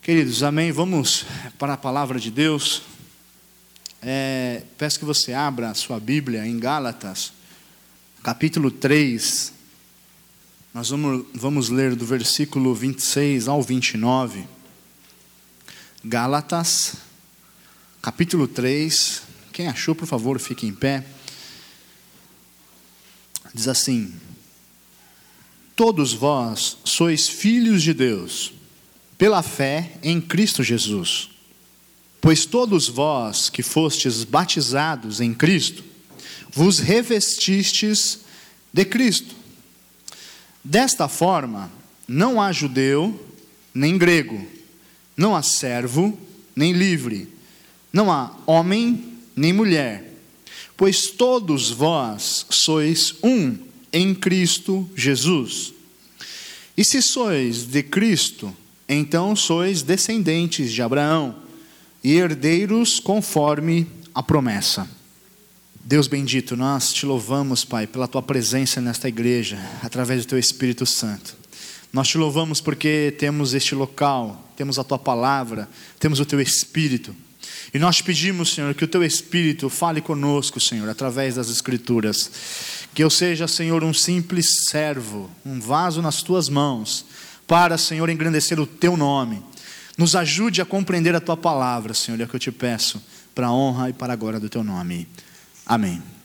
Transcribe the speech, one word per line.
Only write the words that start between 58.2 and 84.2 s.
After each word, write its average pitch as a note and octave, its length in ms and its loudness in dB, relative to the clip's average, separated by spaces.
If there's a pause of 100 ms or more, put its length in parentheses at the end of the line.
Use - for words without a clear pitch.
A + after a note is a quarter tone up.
então D#3+ 480 2
sois F3 460 0
descendentes E3 880 0
de A2+ 120 -2
Abraão C#3+ 600 0 (600)
e C#3+ 140 4
herdeiros F3+ 840 2
conforme E3 840 2 (280)
a B2 80 -2
promessa." A2 640 0 (960)
Deus C3+ 240 4
bendito, C3 480 -2
nós C3 380 0
te - 140 -2
louvamos, C3 580 0
Pai, A2 220 -4
pela B2+ 200 -4
tua B2+ 160 -4
presença B2+ 600 0
nesta B2 260 -4
igreja, A#2 500 -2 (240)
através B2 400 -2
do A#2+ 60 -10
teu C3 100 0
Espírito B2 460 0
Santo. - 500 -4 (600)
Nós C3 140 2
te D#3 100 0
louvamos D#3 420 0
porque D3+ 580 0
temos D3 360 0
este C#3 200 0
local, C3+ 800 -2
temos C#3 240 -6
a C3 60 -4
tua C3+ 140 -2
palavra, A#2+ 680 -2 (320)
temos D3+ 220 2
o C#3+ 60 0
teu C#3+ 120 0
Espírito. B2+ 800 -2 (560)
E C#3+ 60 -2
nós E3+ 180 4
te - 80 -2
pedimos, F3 480 0
Senhor, C#3+ 220 -2
que D#3+ 100 0
o D#3 40 -2
teu F3+ 140 2
Espírito D3+ 680 0
fale D#3+ 320 -2
conosco, C#3+ 580 -2
Senhor, A2 300 -2
através C3 460 -4
das A#2+ 120 -4
Escrituras. A#2 840 -2 (640)
Que D3+ 80 2
eu D#3 60 6
seja, E3+ 400 0
Senhor, E3 340 0
um D#3+ 120 0
simples F3 760 0